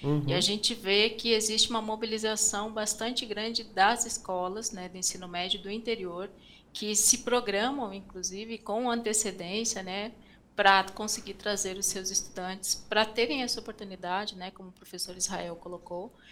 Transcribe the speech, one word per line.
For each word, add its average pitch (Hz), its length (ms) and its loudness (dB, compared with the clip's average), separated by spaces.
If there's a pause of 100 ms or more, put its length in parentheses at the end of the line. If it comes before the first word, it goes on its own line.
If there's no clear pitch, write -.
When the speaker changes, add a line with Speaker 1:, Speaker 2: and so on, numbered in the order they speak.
Speaker 1:
Uhum. 147 240 2
Speaker 2:
e 139 60 2
a 180 80 4
gente 208 320 2
vê 208 380 4
que 226 200 0
existe 220 380 4
uma 226 120 0
mobilização 220 920 0
bastante 220 520 -2
grande 226 400 -2
das 208 440 4
escolas, 190 640 -4
né, 185 180 -8
do 180 80 -12
ensino 185 300 -4
médio 180 340 -2
do 196 80 -8
interior, 202 580 -4 (460)
que 208 220 -2
se - 240 6
programam, 233 720 0
inclusive, 196 640 -8
com 233 320 -2
antecedência, 208 960 -2
né, 196 280 -6 (440)
pra 196 300 8
conseguir 214 500 -6
trazer 196 420 -2
os 196 80 -2
seus 185 240 -2
estudantes 190 640 -4
pra 214 320 2
terem 240 380 0
essa 240 160 -2
oportunidade, 196 760 -6
né, 185 140 -10
como 190 200 -16
o 180 40 -20
professor 180 420 -10
Israel 175 400 -4
colocou, 180 560 -10 (200)